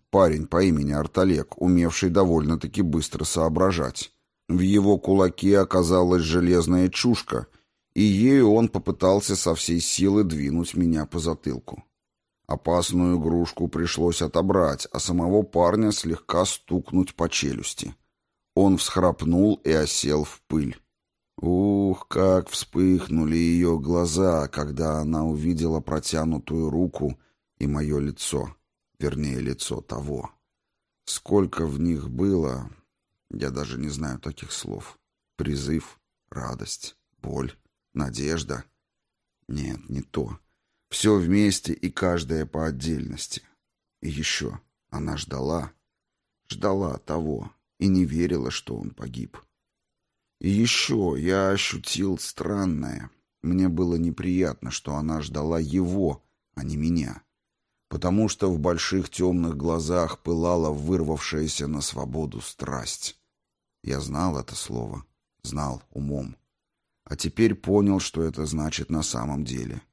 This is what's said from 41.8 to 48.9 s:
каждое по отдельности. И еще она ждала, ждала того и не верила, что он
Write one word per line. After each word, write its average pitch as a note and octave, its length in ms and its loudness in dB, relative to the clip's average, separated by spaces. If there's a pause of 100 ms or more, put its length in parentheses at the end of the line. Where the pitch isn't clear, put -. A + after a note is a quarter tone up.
каждое D#2+ 560 -2
по D#2+ 200 -4
отдельности. C#2 760 -6 (600)
И - 80 -6
еще C#2+ 500 -6 (300)
она D2+ 280 -8
ждала, C#2+ 540 -6 (800)
ждала F#2+ 480 -2
того D#2 540 -6 (260)
и - 100 2
не F#2 180 6
верила, D#2 460 0
что - 260 -10
он - 140 -10